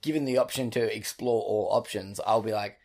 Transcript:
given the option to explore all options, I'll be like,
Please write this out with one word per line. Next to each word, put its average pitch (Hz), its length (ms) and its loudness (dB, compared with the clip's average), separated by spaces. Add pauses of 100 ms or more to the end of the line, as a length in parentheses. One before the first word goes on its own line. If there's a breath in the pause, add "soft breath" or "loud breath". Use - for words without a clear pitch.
given 151 240 0
the 127 140 2
option 123 320 0
to 110 240 2
explore 113 480 -2
all 107 280 0
options, 101 540 -2
I'll 110 160 4
be 107 120 -2
like, 104 320 -4